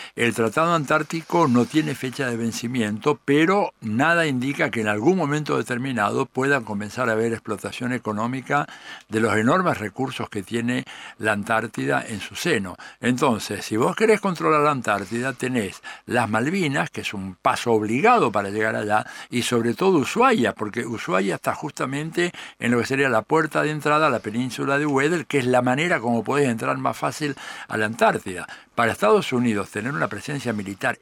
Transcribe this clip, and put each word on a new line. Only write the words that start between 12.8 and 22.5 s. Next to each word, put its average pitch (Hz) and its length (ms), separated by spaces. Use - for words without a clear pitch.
Entonces, 117 640
si 110 120
vos 160 200
querés 220 240
controlar 165 400
la 147 100
Antártida, 110 540
tenés 123 460
las 113 220
Malvinas, 151 640
que - 100
es - 140
un 95 260
paso 123 320
obligado 127 580
para 101 200
llegar 110 260
allá, 107 300
y 120 120
sobre 117 300
todo 180 260
Ushuaia, 196 540
porque 107 320
Ushuaia 170 520
está 113 180
justamente 156 760